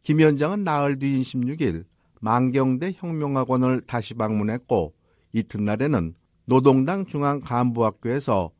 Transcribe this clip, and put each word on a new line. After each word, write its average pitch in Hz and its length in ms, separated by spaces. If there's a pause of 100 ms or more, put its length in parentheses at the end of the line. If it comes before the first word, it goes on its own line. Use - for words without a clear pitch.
김 151 160
위원장은 156 460
나흘 143 340
뒤인 135 240
십육일 127 640 (360)
만경대 127 760
혁명학원을 131 840
다시 113 340
방문했고 107 800 (380)
이튿날에는 107 840 (300)
노동당 135 600
중앙간부학교에서 120 1400 (100)